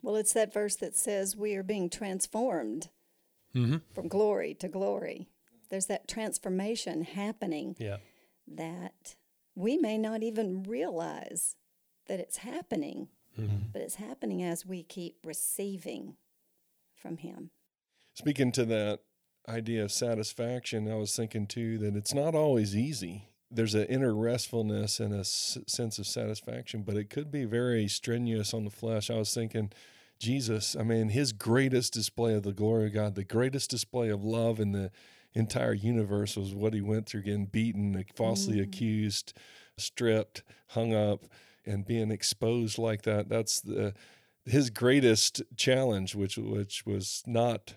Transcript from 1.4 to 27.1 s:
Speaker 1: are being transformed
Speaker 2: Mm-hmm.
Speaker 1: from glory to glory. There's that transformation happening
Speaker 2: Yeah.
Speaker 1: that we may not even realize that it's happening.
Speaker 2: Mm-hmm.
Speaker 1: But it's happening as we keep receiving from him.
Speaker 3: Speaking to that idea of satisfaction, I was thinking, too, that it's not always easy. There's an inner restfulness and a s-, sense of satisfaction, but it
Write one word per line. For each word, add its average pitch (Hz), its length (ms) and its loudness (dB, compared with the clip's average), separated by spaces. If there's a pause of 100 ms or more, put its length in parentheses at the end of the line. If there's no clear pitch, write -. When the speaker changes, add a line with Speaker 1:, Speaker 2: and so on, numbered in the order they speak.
Speaker 1:
are 190 80 -4
being 190 280 -2
transformed 185 960 -2 (680)
Speaker 2:
Mm-hmm. 123 220 2 (180)
Speaker 1:
from 170 140 -6
glory 196 460 0
to 185 140 -8
glory. 190 600 -4 (400)
There's 190 180 -2
that - 220 -6
transformation 196 960 -4
happening 170 760 -6
Speaker 2:
Yeah. 98 200 -6 (500)
Speaker 1:
that 165 680 -12 (380)
we 220 240 0
may 220 180 2
not 220 280 -2
even 214 400 -2
realize 190 920 -4 (540)
that 190 120 -4
it's - 180 -8
happening. 208 680 -6 (320)
Speaker 2:
Mm-hmm. 104 160 0 (160)
Speaker 1:
But 113 100 -6
it's - 140 -6
happening 214 460 -6
as 170 220 -4
we 185 180 -8
keep - 420 -12
receiving 175 920 -6 (760)
from - 240 -10
him. 185 320 -12 (640)
Speaker 3:
Speaking 135 380 2
to 123 140 4
that 107 340 0 (480)
idea 113 360 -2
of 101 80 -2
satisfaction, 117 1000 -2
I 110 40 -2
was 107 220 -2
thinking, 110 300 -2
too, 113 320 -2
that 104 180 0
it's 104 180 -2
not 151 200 2
always 123 420 4
easy. 104 520 -2 (220)
There's 113 240 2
an 107 120 4
inner 127 280 2
restfulness 107 880 0
and 104 140 0
a 101 60 -2
s-, - 460 -2
sense 113 320 -2
of 101 80 -6
satisfaction, 113 760 -6
but 101 140 -2
it 104 140 -2